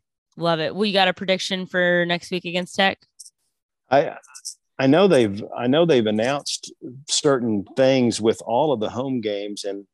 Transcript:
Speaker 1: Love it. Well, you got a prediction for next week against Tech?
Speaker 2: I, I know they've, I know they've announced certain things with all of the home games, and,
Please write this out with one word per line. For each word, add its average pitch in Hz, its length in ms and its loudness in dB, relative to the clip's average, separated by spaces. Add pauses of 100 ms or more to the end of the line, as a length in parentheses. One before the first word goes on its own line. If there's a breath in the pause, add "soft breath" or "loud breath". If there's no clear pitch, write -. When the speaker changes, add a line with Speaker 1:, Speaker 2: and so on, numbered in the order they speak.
(360)
Speaker 1:
Love 165 240 -2
it. 151 140 -6
Well, 196 120 -2
you 202 80 -2
got 190 140 2
a 180 60 0
prediction 185 540 -4
for 175 400 2
next 170 240 -4
week 180 140 -6
against 180 300 -6
Tech? 196 220 2 (920)
Speaker 2:
I, 143 240 2 (640)
I 135 80 2
know 175 200 6
they've, 113 360 2 (120)
I 120 120 -4
know 156 180 4
they've 127 220 4
announced 120 640 -4 (340)
certain 117 580 0 (120)
things 131 420 2
with 107 260 2
all 135 280 0
of 113 60 -2
the 104 100 -4
home 127 320 -6
games, 104 420 -6
and, 101 300 -8